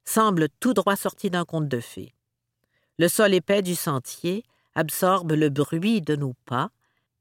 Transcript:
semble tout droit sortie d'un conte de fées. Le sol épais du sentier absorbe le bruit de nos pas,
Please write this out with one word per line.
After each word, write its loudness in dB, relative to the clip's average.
semble 2
tout 2
droit 2
sortie -6
d'un -2
conte -4
de -2
fées. -16
Le 4
sol 4
épais 2
du -2
sentier -4
absorbe 0
le 4
bruit 0
de -2
nos -4
pas, -4